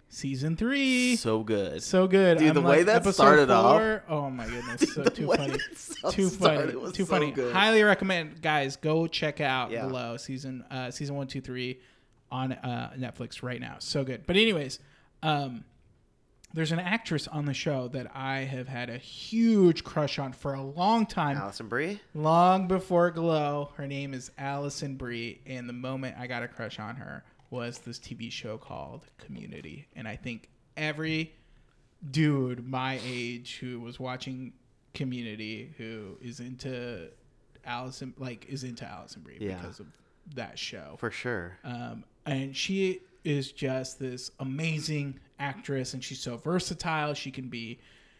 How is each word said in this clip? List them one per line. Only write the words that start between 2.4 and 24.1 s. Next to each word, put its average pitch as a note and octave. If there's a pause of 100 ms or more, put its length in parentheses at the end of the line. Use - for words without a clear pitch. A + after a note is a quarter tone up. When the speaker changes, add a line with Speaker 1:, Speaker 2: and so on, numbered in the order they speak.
Speaker 1:
I'm, D3+
Speaker 2:
the C#3+
Speaker 1:
like, F3
Speaker 2:
way E3+
that G#3+
Speaker 1:
episode F#3+
Speaker 2:
started C#3+
off. A#2+
Speaker 1:
four. A3
Oh D3
my B2
goodness. A#2+
Speaker 2:
<laughs> D#4
Dude, -
Speaker 1:
So D3
Speaker 2:
the -
Speaker 1:
too -
Speaker 2:
way -
Speaker 1:
funny. C#3
Speaker 2:
that -
<laughs> -
Speaker 1:
Too F#3+
Speaker 2:
started D#3
Speaker 1:
funny. B2+
Speaker 2:
was C#3
Speaker 1:
Too G3
Speaker 2:
so -
Speaker 1:
funny. D3
Speaker 2:
good. B2
Speaker 1:
Highly G#3+
recommend, F3+
guys, D3
go D#3+
check -
out C3
Speaker 2:
Yeah. A2+
Speaker 1:
Glow B2
season, C3
uh, B2+
season C#3+
one, C#3
two, C3+
three B2+ (520)
on, C3
uh, A#2+
Netflix A#2+
right B2
now. A#2
So -
good. C3
But F3
anyways, G#3 (440)
um, C#3 (920)
there's D#3+
an E3
actress F3+
on D3+
the C#3+
show C3+
that B2
I C3+
have C3
had B2
a B2
huge G#3+
crush -
on C3+
for C#3
a C#3
long F#3
time. D3
Speaker 2:
Alison A#2+
Brie? D#3 (140)
Speaker 1:
Long F3
before F3
Glow. D3+
Her C#3+
name C#3